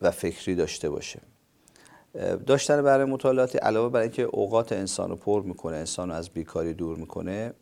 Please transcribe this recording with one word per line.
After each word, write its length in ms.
و 100
فکری 440
داشته 340
باشه. 300
اه، 200
داشتن 460
برنامه 320
مطالعاتی 440
علاوه 320
بر 100
اینکه 240
اوقات 480
انسان 380
رو 60
پر 260
می‌کنه، 360
انسان 320
رو 60
از 140
بیکاری 440
دور 240
می‌کنه 640